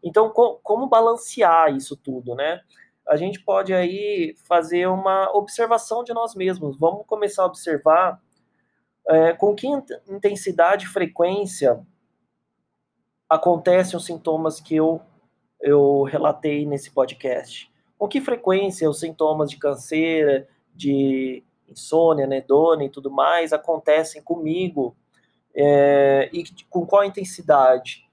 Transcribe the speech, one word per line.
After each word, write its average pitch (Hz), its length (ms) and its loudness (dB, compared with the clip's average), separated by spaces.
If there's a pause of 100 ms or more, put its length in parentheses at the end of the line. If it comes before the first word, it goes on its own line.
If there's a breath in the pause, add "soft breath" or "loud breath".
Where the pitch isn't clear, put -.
Então, 214 260 2
co-, 233 340 0
como 240 240 -2
balancear 226 880 2
isso 135 220 -10
tudo, 123 380 -10
né? 156 260 -6 (460 soft breath)
A 151 100 2
gente 185 260 -6
pode 190 300 0
aí 185 600 -4 (120)
fazer 175 400 0
uma 190 480 0
observação 226 680 -2
de 240 100 -10
nós 233 220 -6
mesmos. 180 420 -6
Vamos 180 300 0
começar 208 340 -2
a 185 60 2
observar, 170 720 0 (880)
é, 160 260 4
com 208 220 0
que 240 120 -8
int-, 277 400 -6
intensidade 196 760 0
e 185 40 -14
frequência 180 920 -2 (1400)
acontecem 175 720 2
os 165 80 -10
sintomas 160 560 -4
que - 140 -6
eu, 160 260 0 (580)
eu 143 440 4
relatei 147 640 -2
nesse 143 240 -8
podcast. - 760 -4 (300)
Com 208 100 -4
que 262 140 -4
frequência 190 680 -2
os 147 100 -6
sintomas 156 500 -2
de - 80 -16
canseira, 147 880 -2 (260 soft breath)
de 135 680 -2 (240)
insônia, 160 580 0
anedônia 139 600 2
e 135 40 -8
tudo 139 220 -12
mais 151 400 0
acontecem 156 720 -2
comigo, 165 720 -4 (580)
é, 143 760 4
e 165 120 -8 (260)
com 175 160 -4
qual 202 180 4
intensidade? 156 1080 0